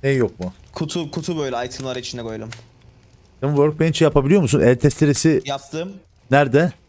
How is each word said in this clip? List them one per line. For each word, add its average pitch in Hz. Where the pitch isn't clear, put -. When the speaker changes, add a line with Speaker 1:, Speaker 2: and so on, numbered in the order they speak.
Speaker 1:
Ne 135
yok 123
mu? -
Speaker 2:
Kutu, 156
kutu 165
böyle 127
itemlar 127
içine 123
koyalım. 110
Speaker 1:
Sen 165
workbench 151
yapabiliyor 151
musun? 143
El 123
testeresi 147
Speaker 2:
Yaptım. 160
Speaker 1:
nerede? 143